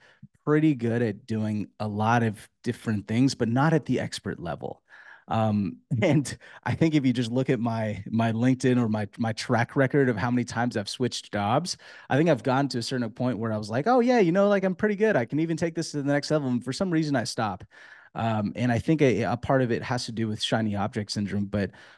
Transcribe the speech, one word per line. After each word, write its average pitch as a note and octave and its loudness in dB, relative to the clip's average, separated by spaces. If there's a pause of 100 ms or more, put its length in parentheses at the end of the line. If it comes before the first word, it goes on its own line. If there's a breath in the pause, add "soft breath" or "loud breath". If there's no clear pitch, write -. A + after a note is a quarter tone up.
(460 loud breath)
pretty D3+ 4
good A#2 0
at G#2+ -2
doing G#2+ -4 (120)
a A2 -6
lot A2 2
of G#2+ -4 (140)
different A2+ -4
things, A#2+ 2
but A#2+ -2
not C3+ 2
at D#3+ 2
the B2+ 0
expert - -8
level. - -10 (460 loud breath)
Um, G#2 0 (140)
<laughs> A2 0
and - 2 (260 loud breath)
I B2 -2
think D#3+ 2
if C#3 2
you B2+ 4
just A#2 -2
look C3 0
at C3 0
my, A2 -4
my A2+ 0
LinkedIn B2 2
or A2+ 0
my, G#2+ -2 (120)
my A2+ -2
track A#2 0
record C3+ 4
of A2+ 0
how A#2+ -2
many B2 0
times A#2 -2
I've G2+ -4
switched - -6
jobs, A2+ 0 (320 loud breath)
I C3 2
think E3 4
I've B2+ 2
gotten C#3 0
to B2 -4
a - -2
certain B2 -4
point B2 -2
where A2+ -4
I G#2+ -2
was G#2+ -8
like, A#2+ -2
"Oh B3 4
yeah, A#3+ 4
you F3 4
know, G3 4
like, G3+ 2
I'm F#3+ 0
pretty G#3+ 0
good. G#3 2
I A#2+ 2
can C#3 -4
even E3 0
take E3+ -4
this E3 -4
to D3 -4
the C#3 0
next C#3+ -2
level." D3+ 0
And B2 0
for C3 -4
some F#3+ -2
reason D#3+ 0
I A2+ 0
stop. G#2 -4 (520 loud breath)
Um, A2 -2
and B2 0
I A#2 2
think D#3 0
a, A2+ 4
a G#2 0
part C3+ 0
of A#2+ 0
it F2+ -2
has B2 -4
to A#2+ -10
do A2+ -4
with G#2+ -6
shiny A2 -2
object G2+ -4
syndrome. G2+ -2
But G2+ -2 (260 loud breath)